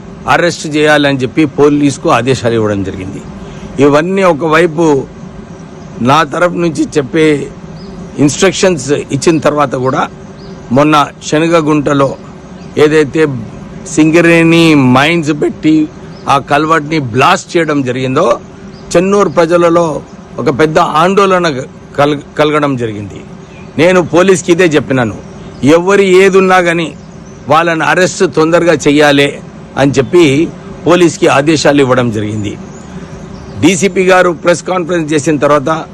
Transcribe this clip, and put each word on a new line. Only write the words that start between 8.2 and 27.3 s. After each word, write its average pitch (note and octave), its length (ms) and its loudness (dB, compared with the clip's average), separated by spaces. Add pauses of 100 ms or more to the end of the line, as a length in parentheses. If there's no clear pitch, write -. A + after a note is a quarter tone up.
ఇచ్చిన D3 460 0
తర్వాత D3 360 0
కూడా C3+ 340 -2 (640)
మొన్న D3 360 4 (180)
శనగగుంటలో D3+ 880 0 (600)
ఏదైతే D#3 480 2 (600)
సింగరేణి E3 880 4
మైన్స్ C#3+ 560 2 (120)
పెట్టి D#3 460 0 (400)
ఆ C3+ 100 2
కల్వర్ట్ని D#3 600 0
బ్లాస్ట్ C#3 580 0
చేయడం D3+ 260 0
జరిగిందో C3 580 -2 (560)
చెన్నూరు G3 320 2
ప్రజలలో E3+ 760 2 (360)
ఒక B2 200 -2
పెద్ద D#3 200 2
ఆందోళన F3 840 2 (360)
కల-, C#3+ 200 2 (200)
కలగడం D3 380 0
జరిగింది. G#2+ 440 -8 (580)
నేను F3+ 240 4
పోలీస్కి F3 500 2
ఇదే F#3 120 2
చెప్పినాను, C3 500 0 (500)
ఎవరు F3 360 4
ఏదున్నా F#3 600 4
కానీ E3+ 340 -2 (540)